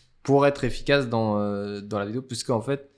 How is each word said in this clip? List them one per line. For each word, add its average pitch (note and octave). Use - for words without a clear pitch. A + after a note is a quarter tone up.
pour C#3
être C#3+
efficace C3+
dans, A2
euh, G2+
dans G#2
la G2+
vidéo, A#2+
puisqu'en A#2+
fait, C#3